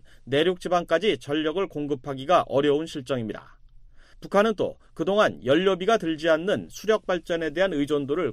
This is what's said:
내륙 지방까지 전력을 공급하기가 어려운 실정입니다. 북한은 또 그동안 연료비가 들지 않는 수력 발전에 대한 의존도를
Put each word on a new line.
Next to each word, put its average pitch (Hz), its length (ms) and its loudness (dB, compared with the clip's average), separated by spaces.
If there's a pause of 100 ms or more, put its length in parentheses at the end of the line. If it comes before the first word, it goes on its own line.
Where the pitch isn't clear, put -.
(240)
내륙 160 380 0
지방까지 170 560 0
전력을 156 500 -2
공급하기가 143 800 -2
어려운 143 380 2
실정입니다. 131 760 -8 (640)
북한은 214 340 2
또 98 220 -4 (160)
그동안 160 500 0
연료비가 185 540 2
들지 165 320 -2
않는 160 400 0
수력 208 360 -2
발전에 165 440 -2
대한 180 240 0
의존도를 143 600 -2